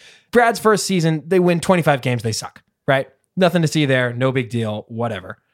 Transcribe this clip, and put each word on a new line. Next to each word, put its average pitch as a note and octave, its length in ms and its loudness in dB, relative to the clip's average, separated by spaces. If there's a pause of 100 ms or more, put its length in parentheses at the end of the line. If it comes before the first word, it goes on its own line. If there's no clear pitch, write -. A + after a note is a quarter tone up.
(300)
Brad's A#3 300 2
first G#3+ 260 2
season, D#3+ 400 0
they F#3 140 2
win F3 180 2
twenty-five D#3 440 2
games. B2 200 -2
They A2+ 100 -2
suck, - 300 -10 (240)
right? C3+ 220 0 (280)
Nothing F3 260 2
to D3+ 60 2
see D#3 160 2
there. B2+ 280 2
No B2+ 180 0
big B2 180 -2
deal. G#2+ 400 -4
Whatever. A2 500 -8 (160)